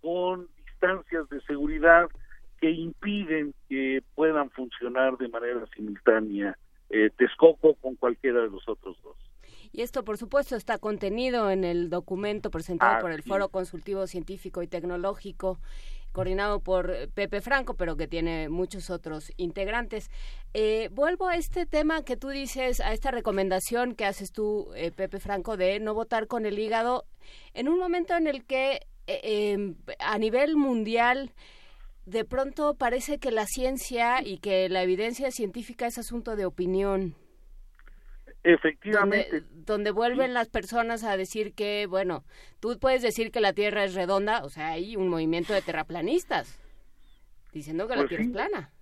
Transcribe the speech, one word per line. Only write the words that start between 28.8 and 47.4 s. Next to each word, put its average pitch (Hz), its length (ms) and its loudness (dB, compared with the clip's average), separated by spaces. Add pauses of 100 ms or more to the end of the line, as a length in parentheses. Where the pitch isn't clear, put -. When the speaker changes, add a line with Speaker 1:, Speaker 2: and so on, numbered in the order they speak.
Speaker 2:
eh, - 140 -4 (340)
em, 196 200 -2 (260)
a 269 180 0
nivel 247 380 2
mundial... 240 760 2 (720)
De 220 220 -4
pronto 277 480 0
parece 262 440 0
que 262 120 -2
la 220 160 2
ciencia 254 760 0
y 196 160 -6
que 185 300 2
la 185 140 2
evidencia 226 480 0
científica 233 560 -6
es 233 120 -4
asunto 233 380 -6
de 202 80 -2
opinión. 190 720 0 (1300)
Speaker 1:
Efectivamente. 202 960 4
Speaker 2:
Donde, 151 60 -16 (180)
donde 208 280 0
vuelven 240 360 2
Speaker 1:
Sí. 254 40 -4
Speaker 2:
las 233 160 0
personas 233 560 -2
a 202 120 0
decir 208 380 -4
que, 208 320 -2
bueno, 180 380 -2 (340)
tú 226 220 -4
puedes 262 220 4
decir 226 280 0
que 233 100 0
la 196 120 4
Tierra 208 320 2
es 185 100 -2
redonda, 196 500 2
o 143 40 -8
sea, 160 240 -6
hay 196 240 -6
un 190 120 0
movimiento 165 440 0
de 196 100 2
terraplanistas 170 960 -2 (920)